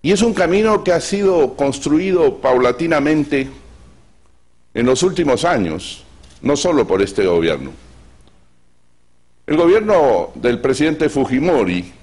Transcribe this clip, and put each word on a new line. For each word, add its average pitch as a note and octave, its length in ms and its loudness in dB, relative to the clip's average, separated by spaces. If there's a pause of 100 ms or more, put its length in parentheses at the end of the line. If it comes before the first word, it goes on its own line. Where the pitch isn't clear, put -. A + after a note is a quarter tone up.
Y D#3 100 -2
es G3 100 2
un A3+ 120 2
camino F#3 500 0
que F#3 80 0
ha E3+ 100 0
sido F#3 540 0
construido D3+ 800 0
paulatinamente C#3 1120 0 (1200)
en A#2 120 -2
los B2+ 180 2
últimos D#3 420 0
años, F#2+ 580 -4 (380)
no C#3+ 140 0
solo C#3+ 320 0
por F#2+ 140 0
este G2 240 0
gobierno. E2 460 0 (1700)
El D3+ 120 -2
gobierno E3+ 760 2
del A#2+ 240 -2
presidente D3+ 500 0
Fujimori B2+ 920 -2